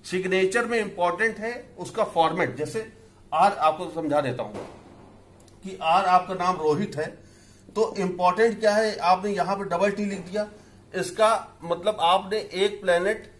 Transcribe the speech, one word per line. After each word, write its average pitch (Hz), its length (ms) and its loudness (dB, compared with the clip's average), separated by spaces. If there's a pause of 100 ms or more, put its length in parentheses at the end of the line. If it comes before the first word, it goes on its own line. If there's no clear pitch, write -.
Signature 190 600 0
में 233 140 0
important 202 580 0
है 233 420 -10
उसका 196 240 -4
format। 160 520 0
जैसे 147 380 -8 (400)
R, 190 200 4
आपको 156 420 0
समझा 151 260 0
देता 123 220 -4
हूं 104 100 -10 (1080)
कि 190 180 -12
R, 175 240 4
आपका 185 280 4
नाम 180 220 0
रोहित 160 400 0
है, 156 120 -4 (680)
तो 220 200 -2
important 196 640 2
क्या 208 160 4
है, 214 220 2
आपने 185 340 2
यहां 185 260 -2
पर 202 60 -6
डबल 190 280 0
टी 202 140 -4
लिख 196 140 -6
दिया, 202 300 -6 (460)
इसका - 520 2 (160)
मतलब 175 360 -2
आपने 190 380 2
एक 202 440 -2
planet 180 580 0